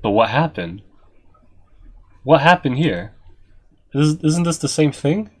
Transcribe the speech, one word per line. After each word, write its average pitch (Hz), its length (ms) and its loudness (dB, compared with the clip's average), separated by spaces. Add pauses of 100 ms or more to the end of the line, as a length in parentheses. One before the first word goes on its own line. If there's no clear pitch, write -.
but 107 100 -2
what 107 180 2
happened? 98 520 -4 (1400)
What 135 180 4
happened 147 360 2
here? 107 380 -4 (800)
Is, 151 280 2
isn't 165 220 0
this 170 140 -2
the 147 100 -6
same 151 240 0
thing? 190 380 -4 (120)